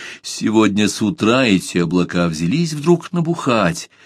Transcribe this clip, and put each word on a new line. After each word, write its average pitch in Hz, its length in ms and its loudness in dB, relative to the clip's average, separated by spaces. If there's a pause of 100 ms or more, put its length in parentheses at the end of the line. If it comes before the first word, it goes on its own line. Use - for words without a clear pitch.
(220)
Сегодня 107 680 0
с - 120 -6
утра 110 440 0
эти 92 320 2
облака 87 500 0
взялись 92 460 -2
вдруг 165 400 0
набухать, 131 760 0 (160)